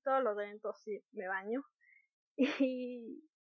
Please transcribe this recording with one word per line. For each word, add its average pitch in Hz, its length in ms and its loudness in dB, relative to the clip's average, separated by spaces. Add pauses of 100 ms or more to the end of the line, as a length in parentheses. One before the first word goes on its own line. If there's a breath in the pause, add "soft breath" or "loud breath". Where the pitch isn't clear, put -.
todos 269 180 4
los 208 140 2
eventos 208 460 -6
sí 208 200 -4 (100)
me 196 160 -6
baño. 202 340 -2 (760)
<laughs> 269 240 4
Y, 247 640 -2 (160)